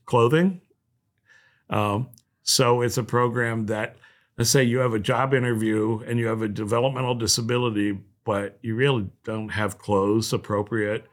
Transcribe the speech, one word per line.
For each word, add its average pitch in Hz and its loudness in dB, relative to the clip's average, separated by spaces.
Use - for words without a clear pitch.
clothing. 156 4
Um, 104 -2
so 120 2
it's 120 -2
a 123 -2
program 117 -2
that, 107 -6
let's 117 0
say 139 4
you 123 2
have 123 0
a 110 0
job 131 0
interview 110 0
and 120 -2
you 117 -2
have 113 -2
a 110 -2
developmental 120 -2
disability, 113 0
but 101 -4
you 113 -4
really 123 2
don't 110 -8
have 104 -4
clothes 104 0
appropriate. 107 -4